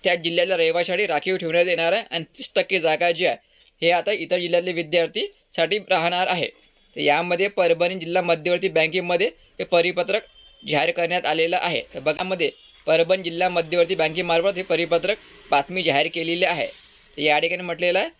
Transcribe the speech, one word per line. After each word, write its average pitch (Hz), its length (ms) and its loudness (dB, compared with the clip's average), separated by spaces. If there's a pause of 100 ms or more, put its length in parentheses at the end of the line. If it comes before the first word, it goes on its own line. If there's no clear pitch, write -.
त्या 180 100 2
जिल्ह्यातल्या 170 420 0
रहिवाशासाठी 170 500 0
राखीव 170 300 -2
ठेवण्यात 175 300 0
येणार 170 260 2
आहे 220 180 0
आणि 165 180 -4
तीस - 260 -12
टक्के 185 260 0
जागा 160 300 2
जी 170 160 0
आहे 123 100 2 (460)
हे 165 100 4
आता 180 220 0
इतर 175 240 -2
जिल्ह्यातले 175 340 0
विद्यार्थीसाठी 170 1080 -2
राहणार 175 460 0
आहे. 175 200 0
तर - 540 -16
यामध्ये 175 500 2
परभणी 175 460 2
जिल्हा 175 260 -2
मध्यवर्ती 175 480 0
बँकेमध्ये 175 560 0 (320)
हे 170 60 -4
परिपत्रक 180 580 0 (400)
जाहीर 156 280 0
करण्यात 170 360 -2
आलेलं 160 320 0
आहे. 165 220 -2 (140)
तर 135 60 -10
बघा 156 240 -2
मध्ये 185 260 -2 (360)
परभणी 165 360 2
जिल्हा 170 280 -2
मध्यवर्ती 170 440 0
बँकेमार्फत 170 600 0
हे 185 80 -6
परिपत्रक 170 520 0 (340)
बातमी 175 320 0
जाहीर 156 320 2
केलेली 170 300 0
आहे. 160 220 0
तर - 560 -14
या 147 160 4
ठिकाणी 170 240 -2
म्हटलेलं 175 360 -2
आहे 311 220 -2